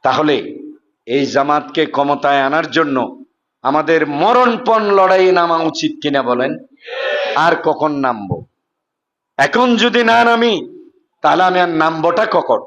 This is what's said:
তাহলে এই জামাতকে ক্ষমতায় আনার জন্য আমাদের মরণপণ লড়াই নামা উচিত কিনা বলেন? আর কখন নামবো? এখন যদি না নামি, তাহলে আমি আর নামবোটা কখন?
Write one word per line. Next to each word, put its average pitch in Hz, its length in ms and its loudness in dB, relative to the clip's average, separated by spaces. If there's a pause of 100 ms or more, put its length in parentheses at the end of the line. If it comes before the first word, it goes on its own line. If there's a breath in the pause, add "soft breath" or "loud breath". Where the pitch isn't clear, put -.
তাহলে 131 520 0 (520)
এই 135 200 -2
জামাতকে 147 600 -2
ক্ষমতায় 143 560 0
আনার 151 280 -2
জন্য 131 540 -2 (380)
আমাদের 151 440 0
মরণপণ 220 760 2
লড়াই 190 500 4
নামা 170 240 2
উচিত 160 360 -4 (100)
কিনা 139 200 -2
বলেন? 123 360 -2 (800 loud breath)
আর 160 280 2
কখন 151 280 0
নামবো? 117 520 -4 (960)
এখন 233 380 2
যদি 240 280 2
না 226 200 4
নামি, 233 360 2 (640)
তাহলে 156 200 2
আমি 180 180 2
আর 175 80 2
নামবোটা 160 580 0
কখন? 131 400 0